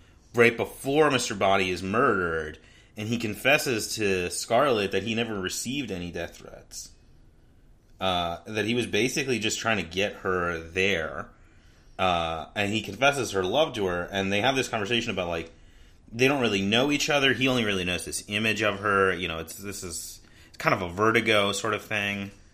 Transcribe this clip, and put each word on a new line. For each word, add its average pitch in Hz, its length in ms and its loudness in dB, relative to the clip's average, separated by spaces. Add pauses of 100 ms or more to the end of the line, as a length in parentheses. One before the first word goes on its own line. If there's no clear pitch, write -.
(360)
right 117 200 8
before 139 540 2
Mister 123 240 0
Body 98 360 4
is 87 120 -2
murdered, 92 760 0 (400)
and 107 100 -6
he 120 100 0
confesses 117 800 0
to 95 340 0
Scarlett 113 640 2
that 95 120 0
he 110 120 -2
never 113 240 -2
received 117 520 -6
any 87 200 -8
death 85 260 -8
threats. - 520 -18 (1120)
Uh, 87 440 0
that 107 200 -2
he 110 100 0
was 117 100 0
basically 117 540 0
just 104 200 -2
trying 110 180 0
to 92 60 -2
get 90 340 -2
her 87 420 -2
there. 82 720 -2 (720)
Uh, 82 560 0
and 101 180 -2
he 110 80 0
confesses 113 500 0
her 95 120 0
love 135 300 0
to 107 120 -2
her, 87 260 -2
and 98 220 0
they 101 80 2
have 135 140 2
this 131 120 -2
conversation 113 440 -2
about, 92 160 -4
like, 85 240 -6 (640)
they 123 140 4
don't 139 140 0
really 101 200 2
know 117 300 2
each 143 180 0
other. 139 240 4
He 123 140 0
only 127 160 2
really 98 220 -2
knows 87 200 -2
this - 220 -6
image 107 340 -2
of 101 180 0
her. 98 340 4
You 87 140 -4
know, 82 120 -6
it's, 80 160 -12
this 98 280 -10
is - 360 -10 (380)
kind - 160 2
of 95 80 0
a 87 120 -6
Vertigo 107 580 4
sort 107 220 -2
of 101 100 -4
thing. 101 480 -4 (220)